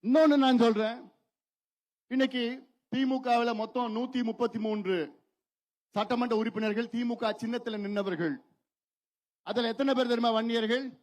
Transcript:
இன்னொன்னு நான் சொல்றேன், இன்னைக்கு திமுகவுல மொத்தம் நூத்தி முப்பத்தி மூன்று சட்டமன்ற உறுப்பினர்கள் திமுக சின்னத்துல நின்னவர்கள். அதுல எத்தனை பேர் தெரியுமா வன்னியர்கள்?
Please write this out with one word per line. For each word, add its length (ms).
இன்னொன்னு 400
நான் 200
சொல்றேன், 340
இன்னைக்கு 320
திமுகவுல 580
மொத்தம் 360
நூத்தி 240
முப்பத்தி 340
மூன்று 320
சட்டமன்ற 460
உறுப்பினர்கள் 520
திமுக 380
சின்னத்துல 440
நின்னவர்கள். 500
அதுல 260
எத்தனை 220
பேர் 160
தெரியுமா 260
வன்னியர்கள்? 480